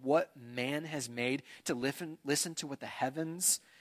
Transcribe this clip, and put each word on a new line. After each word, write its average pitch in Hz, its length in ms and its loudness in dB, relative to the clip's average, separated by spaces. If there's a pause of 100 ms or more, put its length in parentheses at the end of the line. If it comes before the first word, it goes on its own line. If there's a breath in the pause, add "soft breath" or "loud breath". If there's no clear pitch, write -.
what 147 320 4
man 127 480 -4
has 151 240 -4
made 120 360 0 (220 loud breath)
to 170 80 2
listen, 139 520 0
listen 147 300 2
to 156 120 -6
what 139 140 -8
the 120 40 -10
heavens 160 760 0 (200 loud breath)